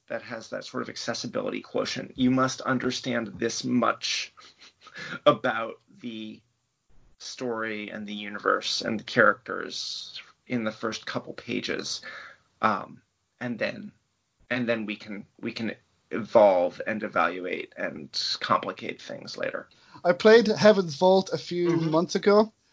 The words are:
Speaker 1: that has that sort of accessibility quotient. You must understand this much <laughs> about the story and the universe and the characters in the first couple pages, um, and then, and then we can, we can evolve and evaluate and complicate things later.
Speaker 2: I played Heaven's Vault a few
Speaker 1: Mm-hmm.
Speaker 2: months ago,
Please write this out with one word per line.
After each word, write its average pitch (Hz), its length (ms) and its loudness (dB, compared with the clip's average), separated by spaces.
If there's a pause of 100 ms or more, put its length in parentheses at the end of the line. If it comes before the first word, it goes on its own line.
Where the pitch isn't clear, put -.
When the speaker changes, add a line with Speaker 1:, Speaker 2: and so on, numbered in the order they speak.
Speaker 1:
that 117 160 -6
has 117 260 -12
that 98 160 -8
sort 123 180 -6
of 113 60 -10
accessibility - 720 -6
quotient. - 540 -6
You 127 160 4
must 131 300 0
understand 123 680 -2 (100)
this 117 260 -2
much - 720 0 (440)
<laughs> - 480 -6
about 113 540 0 (220)
the 110 400 -12 (760)
story 110 720 -6
and 104 180 -10
the 104 60 -8
universe 101 680 -2
and 110 180 -2
the - 40 -16
characters - 1200 0 (260)
in 120 160 -2
the 107 80 -2
first - 340 -6
couple - 280 -6
pages, - 680 -6 (600)
um, - 400 -2 (380)
and 120 200 -6
then, 104 320 -6 (580)
and 123 180 -2
then 113 180 0
we 104 100 -6
can, 104 300 -12 (140)
we 120 120 -8
can 113 240 -6 (360)
evolve 98 760 4
and 107 160 -4
evaluate 90 720 -4
and 82 320 -8 (300)
complicate - 600 -4
things - 380 -14
later. - 300 -6 (360)
Speaker 2:
I 180 100 4
played 214 340 8
Heaven's 190 480 6
Vault 185 360 6
a 160 60 -2
few 175 320 -2
Speaker 1:
Mm-hmm. 165 220 2
Speaker 2:
months 165 240 2
ago, 208 360 6 (220)